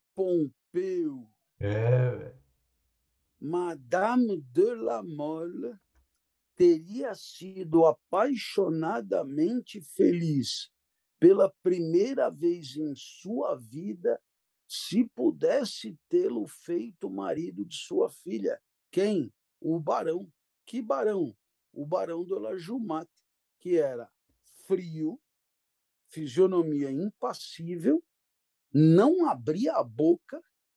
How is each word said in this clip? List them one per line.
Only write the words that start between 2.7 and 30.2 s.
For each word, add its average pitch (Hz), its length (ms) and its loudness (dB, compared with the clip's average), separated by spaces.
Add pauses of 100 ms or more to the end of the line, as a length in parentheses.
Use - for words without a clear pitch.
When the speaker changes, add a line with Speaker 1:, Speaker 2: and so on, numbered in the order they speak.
Speaker 1:
Madame 180 960 0
de 165 320 2
la 220 300 -4
Mole 170 760 -8 (800)
teria 190 580 4
sido 175 720 0
apaixonadamente 185 2000 0
feliz 165 880 0 (480)
pela 190 420 8
primeira 175 720 2
vez 151 460 -4
em 151 180 -4
sua - 640 -6
vida 131 600 -4 (480)
se - 440 -2
pudesse 208 1000 -2
tê-lo 190 400 0
feito 180 640 -8
marido 180 560 -6
de - 100 -14
sua - 340 -2
filha. - 540 -6 (260)
Quem? 190 400 0 (300)
O 160 180 -2
barão. 175 540 -4 (340)
Que 240 160 -8
barão? 214 540 -2 (380)
O 143 120 -10
barão 170 380 -4
de 185 120 -6
la 208 200 -6
Jumate, 175 680 -8 (340)
que 175 180 0
era 127 320 -2 (560)
frio, 170 560 -4 (840)
fisionomia 156 840 0
impassível, 180 1120 -4 (720)
não 208 540 6
abria 180 460 -2
a 208 100 0
boca, 302 580 0 (360)